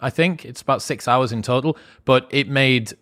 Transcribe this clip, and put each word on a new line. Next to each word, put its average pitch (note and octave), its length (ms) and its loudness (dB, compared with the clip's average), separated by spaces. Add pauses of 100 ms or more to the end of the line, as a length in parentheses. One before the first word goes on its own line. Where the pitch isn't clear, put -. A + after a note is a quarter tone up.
I C3 80 -4
think. E3+ 340 -2
It's A#2+ 180 -16
about C3+ 200 -2
six - 260 -8
hours B2 240 2
in A2+ 120 -4
total, C3+ 340 -2 (280)
but B2+ 260 4
it C#3 160 0
made C3 540 2